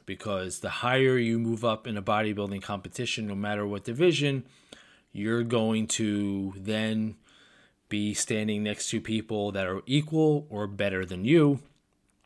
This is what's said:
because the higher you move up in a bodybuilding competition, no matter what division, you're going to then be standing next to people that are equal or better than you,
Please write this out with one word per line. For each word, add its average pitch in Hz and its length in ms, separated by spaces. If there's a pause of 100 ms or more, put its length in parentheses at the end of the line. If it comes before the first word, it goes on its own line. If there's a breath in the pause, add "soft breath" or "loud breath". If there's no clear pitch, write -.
because 92 560
the 104 80
higher 131 480
you 113 220
move 113 260
up 113 220
in 113 100
a 101 60
bodybuilding 101 600
competition, 107 640
no 104 80
matter 104 320
what 101 180
division, 139 600 (680 loud breath)
you're 113 320
going 110 420
to 101 720
then 110 600 (720 soft breath)
be 104 240
standing 107 500
next 104 280
to 113 100
people 110 500
that 95 160
are 92 200
equal 151 640
or 104 160
better 98 380
than 90 200
you, 143 360 (640)